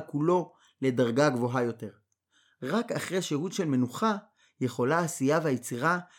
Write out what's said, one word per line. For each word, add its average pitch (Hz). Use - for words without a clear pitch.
כולו 165
לדרגה 127
גבוהה 123
יותר. 113
רק 208
אחרי 175
שהות 170
של 190
מנוחה 139
יכולה 131
העשייה 151
והיצירה 135